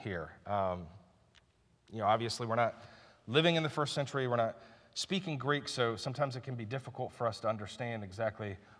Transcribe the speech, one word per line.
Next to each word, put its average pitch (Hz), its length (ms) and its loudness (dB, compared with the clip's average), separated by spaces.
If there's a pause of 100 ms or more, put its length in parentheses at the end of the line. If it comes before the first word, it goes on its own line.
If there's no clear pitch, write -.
here. 87 280 -4 (160)
Um, 92 400 0 (1040)
you 110 80 -8
know, 104 60 2
obviously 113 420 4
we're 113 80 0
not 117 280 2 (440)
living 160 280 6
in 160 80 4
the 151 60 0
first 147 240 0
century, 135 340 0
we're 120 80 2
not 113 220 2 (360)
speaking 170 440 -2
Greek, 139 300 0
so 117 280 2
sometimes 135 400 -2
it 123 80 -8
can 127 120 -6
be 117 100 -4
difficult 123 480 -6
for 120 140 0
us 104 140 -2
to 110 60 0
understand 110 560 -2
exactly 101 540 -4 (220)